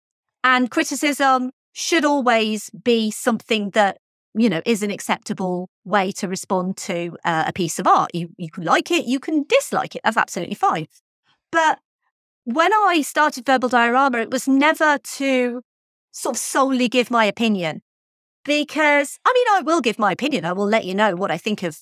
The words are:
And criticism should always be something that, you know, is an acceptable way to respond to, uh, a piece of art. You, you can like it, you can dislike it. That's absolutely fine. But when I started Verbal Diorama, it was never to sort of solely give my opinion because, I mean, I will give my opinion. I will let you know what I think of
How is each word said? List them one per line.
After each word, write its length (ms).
And 280
criticism 800
should 340
always 640
be 400
something 600
that, 280
you 140
know, 160
is 180
an 80
acceptable 800
way 260
to 160
respond 520
to, 460
uh, 220
a 60
piece 260
of 80
art. 280
You, 240
you 120
can 140
like 260
it, 140
you 160
can 260
dislike 480
it. 80
That's 140
absolutely 380
fine. 320
But 260
when 280
I 300
started 420
Verbal 240
Diorama, 500
it 120
was 180
never 480
to 420
sort 240
of 40
solely 480
give 220
my 160
opinion 560
because, 800
I 100
mean, 240
I 40
will 180
give 180
my 140
opinion. 320
I 80
will 160
let 160
you 100
know 220
what 140
I 80
think 240
of 200